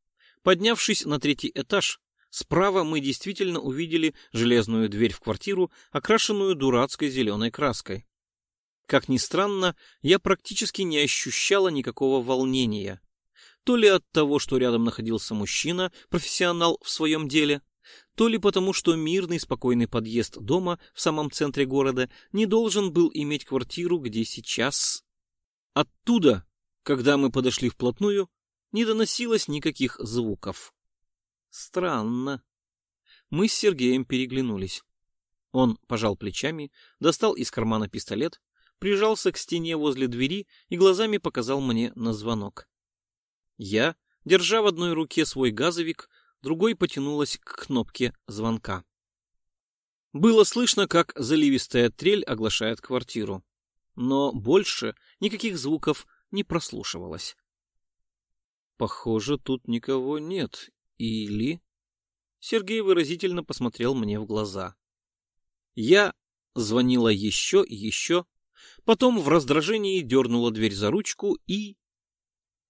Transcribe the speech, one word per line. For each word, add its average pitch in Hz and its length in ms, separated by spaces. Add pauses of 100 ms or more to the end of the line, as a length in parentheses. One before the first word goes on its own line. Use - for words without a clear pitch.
(420)
Поднявшись 202 640
на 147 140
третий 139 340
этаж, - 480 (300)
справа 185 520
мы 156 160
действительно 170 600
увидели 156 560 (180)
железную 113 560
дверь 107 240
в - 60
квартиру, 180 520 (200)
окрашенную 202 640
дурацкой 135 540
зелёной 113 420
краской. - 560 (800)
Как 139 220
ни 131 80
странно, 185 580 (260)
я 175 160
практически 196 640
не 165 160
ощущала 185 680
никакого 135 520
волнения. 123 800 (640)
То 247 120
ли 214 140
от 185 220
того, 147 280
что - 180
рядом 120 260
находился 113 520
мужчина, 170 560 (180)
профессионал 170 720
в - 80
своём 156 380
деле, 147 340 (540)
то 226 120
ли 226 120
потому, 190 340
что 165 220
мирный, 165 440
спокойный 120 480
подъезд 113 520
дома 170 400 (160)
в - 40
самом 156 300
центре 143 380
города 131 420 (220)
не 214 160
должен 208 440
был 165 220
иметь 147 320
квартиру, 165 540
где 113 260
сейчас... - 760 (720)
Оттуда, 156 680 (420)
когда 139 320
мы 139 140
подошли 127 360
вплотную, 190 640 (420)
не 226 140
доносилось 220 640
никаких 147 520
звуков. 107 720 (800)
Странно. 131 960 (880)
Мы 180 160
с - 60
Сергеем 131 520
переглянулись. 123 800 (680)
Он 127 260 (100)
пожал 107 280
плечами, 143 560 (280)
достал 165 340
из 123 160
кармана 110 400
пистолет, 120 500 (380)
прижался 202 540
к - 60
стене 165 380
возле 135 320
двери 135 400 (220)
и 180 80
глазами 196 400
показал 135 420
мне 120 360
на 113 180
звонок. 107 560 (880)
Я, 110 380 (280)
держа 185 380
в 208 60
одной 175 260
руке 160 320
свой 131 240
газовик, 160 580 (360)
другой 165 320
потянулась 147 680
к - 240
кнопке 123 480 (140)
звонка. 107 560 (1300)
Было 214 300
слышно, 208 440
как - 280
заливистая 135 720
трель 190 340
оглашает 110 560
квартиру, 107 640 (520)
но 135 380
больше 113 640 (240)
никаких 208 380
звуков 147 480 (300)
не 202 80
прослушивалось. 92 920 (1400)
«Похоже, 113 600
тут 131 300
никого 131 520
нет, 160 500 (280)
или...» 110 640 (800)
Сергей 220 420
выразительно 175 640
посмотрел 127 520
мне 107 240
в 107 60
глаза. 101 500 (1000)
Я 180 400 (400)
звонила 123 540
ещё 107 560
и - 100
ещё, 110 540 (560)
потом 233 360
в 139 100
раздражении 170 720
дёрнула 120 500
дверь 110 220
за 104 180
ручку, - 460 (100)
и 202 300 (920)